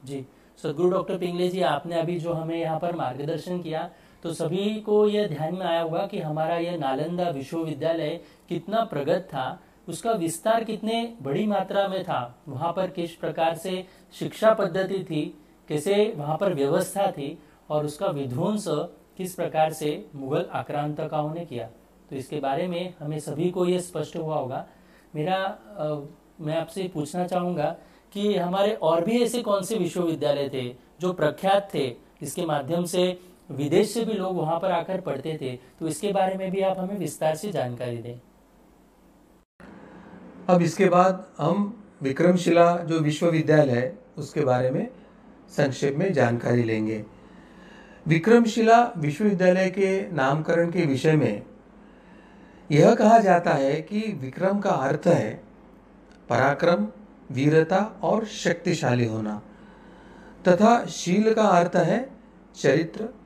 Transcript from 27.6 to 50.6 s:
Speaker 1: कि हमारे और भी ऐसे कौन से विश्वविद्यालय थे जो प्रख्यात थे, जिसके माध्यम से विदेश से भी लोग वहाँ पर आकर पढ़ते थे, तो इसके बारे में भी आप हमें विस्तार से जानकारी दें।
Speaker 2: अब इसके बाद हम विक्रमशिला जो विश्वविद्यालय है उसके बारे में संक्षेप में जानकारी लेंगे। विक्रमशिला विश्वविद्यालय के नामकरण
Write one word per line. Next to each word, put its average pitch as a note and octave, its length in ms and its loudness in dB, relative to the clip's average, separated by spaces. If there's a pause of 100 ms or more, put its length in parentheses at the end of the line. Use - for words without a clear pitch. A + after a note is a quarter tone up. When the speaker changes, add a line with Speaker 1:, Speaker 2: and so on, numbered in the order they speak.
Speaker 1:
कि G3+ 240 0
हमारे G3 360 2
और E3 320 2
भी A#3 180 2
ऐसे A#3 180 0
कौन G3+ 220 0
से A3+ 120 -4
विश्वविद्यालय D3 720 0
थे B2+ 180 -6 (340)
जो F3+ 120 -2
प्रख्यात F#3+ 600 2
थे, C#3 140 0 (340)
जिसके F3 240 -6
माध्यम D#3 400 -2
से F3+ 340 0 (320)
विदेश D3 400 2
से A3+ 140 -2
भी G3 80 -2
लोग F#3 240 -2
वहाँ D#3+ 220 0
पर F#3 120 0
आकर F3 300 -2
पढ़ते D#3 400 -6
थे, B2 140 -6 (240)
तो D#3+ 80 -6
इसके G3 240 -4
बारे F#3+ 240 2
में F#3+ 160 -6
भी F#3+ 100 -2
आप F#3+ 180 0
हमें F#3+ 180 -6
विस्तार D#3 380 -2
से G3+ 160 -8
जानकारी B2 460 -6
दें। A#2+ 220 -12 (2250)
Speaker 2:
अब F3+ 120 6
इसके E3+ 240 2
बाद F#3 400 4 (120)
हम F#3+ 460 -2 (180)
विक्रमशिला E3+ 760 4
जो E3 220 -2
विश्वविद्यालय D3+ 720 4
है B2 280 -2 (180)
उसके D3+ 240 -6
बारे B2+ 300 2
में G#3 160 -2 (600)
संक्षेप C3+ 460 0
में F#3 180 0
जानकारी A#2+ 500 2
लेंगे। A2 400 -2 (1040)
विक्रमशिला A3+ 760 6 (160)
विश्वविद्यालय F#3 720 2
के G3 420 0
नामकरण D#3 600 2